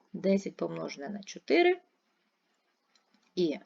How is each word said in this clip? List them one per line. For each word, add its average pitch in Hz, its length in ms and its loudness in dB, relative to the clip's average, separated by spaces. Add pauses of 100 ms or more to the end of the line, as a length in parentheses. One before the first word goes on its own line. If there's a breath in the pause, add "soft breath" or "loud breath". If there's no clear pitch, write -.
(140)
десять 185 420 0
помножене 160 540 -6
на 202 140 -12
чотири 349 580 2 (1500)
і 160 300 0